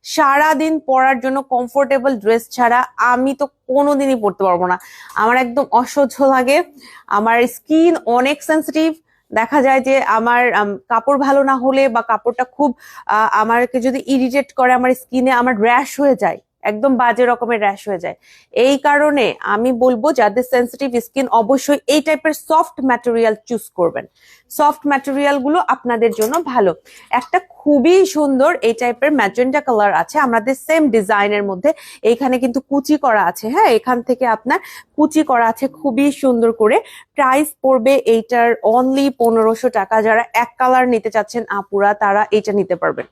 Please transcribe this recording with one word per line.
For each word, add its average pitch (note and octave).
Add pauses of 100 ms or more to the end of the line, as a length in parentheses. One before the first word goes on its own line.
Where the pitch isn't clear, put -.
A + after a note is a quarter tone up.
সারাদিন D4+
পরার C4
জন্য C4+
কমফোর্টেবল C4
ড্রেস A3
ছাড়া A#3+ (120)
আমি B3
তো C#4+
কোনোদিনই C#4
পরতে G3+
পারবো F3+
না, F3+ (360)
আমার A#3+
একদম B3+
অসহ্য B3+
লাগে। C4+ (440)
আমার A3+
স্কিন D#4+ (100)
অনেক B3+
সেনসিটিভ, D#4 (400)
দেখা A#3+
যায় C4
যে C4+
আমার, A#3
আম, G3+ (100)
কাপড় A#3+
ভালো C#4
না C4+
হলে C4+
বা A3+
কাপড়টা A#3+
খুব, C#4 (300)
আহ, A3
আমাকে A#3
যদি B3+
ইরিটেট C4
করে, B3+
আমার B3+
স্কিনে B3+
আমার B3
র‍্যাশ A#3+
হয়ে C#4
যায়, F#3 (240)
একদম A3+
বাজে A#3+
রকমের A#3+
র‍্যাশ G3+
হয়ে F#3+
যায়। - (360)
এই C4+
কারণে C#4+
আমি A3
বলবো, B3+
যাদের A3
সেনসিটিভ B3
স্কিন, C4
অবশ্যই A3+
এই D4
টাইপের D#4
সফট D#4+
ম্যাটেরিয়াল A#3 (120)
চুজ -
করবেন। E3 (420)
সফট D4
ম্যাটেরিয়ালগুলো C#4+ (100)
আপনাদের A#3
জন্য C4+
ভালো। A3 (360)
একটা D4
খুবই D#4+
সুন্দর D4
এই A3+
টাইপের B3
ম্যাজেন্টা B3+
কালার G#3
আছে E3+
আমাদের A#3+
সেম D#4
ডিজাইনের G#3
মধ্যে, G3 (300)
এইখানে B3+
কিন্তু B3
কুচি C#4+
করা A3
আছে। F#3
হ্যাঁ, E4+
এখান A#3+
থেকে B3
আপনার A#3+ (380)
কুচি D4+
করা A#3
আছে B3+
খুবই C#4
সুন্দর A#3
করে। A3+ (340)
প্রাইস C#4 (140)
পড়বে C4
এইটার A#3 (220)
only C4+
পনেরোশো A3+
টাকা। A3
যারা A3+ (100)
এক A#3+ (100)
কালার B3+
নিতে A3+
চাচ্ছেন G#3+
আপুরা, G3+
তারা G#3
এইটা G#3
নিতে F#3+
পারবেন। D3